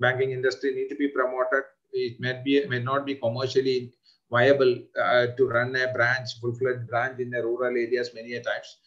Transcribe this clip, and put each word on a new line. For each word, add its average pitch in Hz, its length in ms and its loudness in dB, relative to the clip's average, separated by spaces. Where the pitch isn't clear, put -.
Banking 127 300 2
industry 131 440 -2
need 131 140 -4
to 139 60 -8
be 143 140 0
promoted. 127 560 0
It 123 260 -4
may 123 240 -4
be, 139 240 2
may 123 160 -2
not 135 220 -2
be 139 120 -4
commercially 127 760 0
viable, 127 480 6
uh, 120 280 4
to 127 120 4
run 123 280 0
a 127 160 0
branch, 123 480 -2
full-fledged 120 480 -2
branch 120 320 -2
in 123 80 -4
the 123 140 -4
rural 120 340 -2
areas 120 380 -2
many 117 180 -12
a 120 100 -8
times. - 440 -6